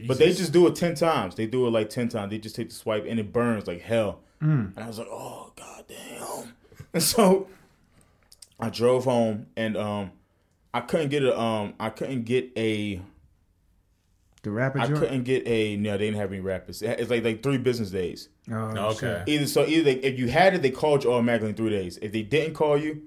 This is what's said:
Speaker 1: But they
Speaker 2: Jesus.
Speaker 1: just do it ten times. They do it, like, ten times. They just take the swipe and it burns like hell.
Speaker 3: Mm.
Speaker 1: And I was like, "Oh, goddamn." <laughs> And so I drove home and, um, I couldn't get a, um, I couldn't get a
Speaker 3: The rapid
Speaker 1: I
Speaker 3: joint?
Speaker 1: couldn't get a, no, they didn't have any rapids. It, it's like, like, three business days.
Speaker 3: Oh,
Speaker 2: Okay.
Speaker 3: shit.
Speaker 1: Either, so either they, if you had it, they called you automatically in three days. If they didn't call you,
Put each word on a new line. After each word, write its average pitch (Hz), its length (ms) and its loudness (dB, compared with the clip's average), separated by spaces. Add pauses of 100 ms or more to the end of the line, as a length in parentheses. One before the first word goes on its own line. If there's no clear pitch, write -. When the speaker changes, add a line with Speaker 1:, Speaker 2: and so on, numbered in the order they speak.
Speaker 1:
But 127 120 0
they 151 80 8
Speaker 2:
Jesus. 180 140 4
Speaker 1:
just 160 120 -2
do 175 140 8
it 151 100 4
ten 175 180 0
times. 147 400 0
They 110 120 -4
do 123 200 0
it, 117 40 2
like, 113 200 0
ten 120 180 -2
times. 101 220 -4
They 107 80 -6
just 107 180 -14
take 117 140 -6
the - 40 -18
swipe 107 340 -4
and 113 120 -2
it 95 120 -6
burns 117 340 0
like 87 160 -6
hell. 107 380 0 (220)
Speaker 3:
Mm. 131 340 2
Speaker 1:
And - 20 -16
I 107 80 -10
was 113 120 -12
like, 110 120 -10
"Oh, 120 460 -14
goddamn." - 1000 -14
<laughs> - 360 -16
And 170 80 0
so 190 460 4 (1120)
I 113 100 -2
drove 120 340 2
home 117 420 2 (100)
and, 110 200 -2
um, 104 340 -4 (640)
I 120 60 -2
couldn't 160 280 -2
get 143 140 0
a, 120 160 2
um, 110 420 -2
I 110 100 -4
couldn't 120 340 -6
get 123 320 -2
a 107 440 -2 (1400)
Speaker 3:
The 107 80 -6
rapid 127 320 -2
Speaker 1:
I 120 40 0
Speaker 3:
joint? 151 120 0
Speaker 1:
couldn't 135 260 0
get 127 220 0
a, 110 300 0
no, 104 160 0
they 101 140 0
didn't 107 140 -2
have 98 120 -4
any 98 80 -8
rapids. 92 420 -6
It, 110 180 -2
it's 117 100 -2
like, 117 140 0
like, 113 180 -2
three 139 160 2
business 113 320 0
days. 90 380 -6 (220)
Speaker 3:
Oh, 110 400 -4
Speaker 2:
Okay. 90 360 -4
Speaker 3:
shit. - 20 -6
Speaker 1:
Either, 147 180 2
so 143 200 4
either 160 180 4
they, 139 160 6
if 127 180 -2
you 123 100 0
had 185 260 6
it, 175 80 0
they 131 80 4
called 147 340 2
you 117 80 4
automatically 117 380 2
in 101 40 -4
three 110 160 0
days. 92 320 -4
If 104 100 -6
they 110 100 -2
didn't 147 320 0
call 151 220 2
you, 151 300 -4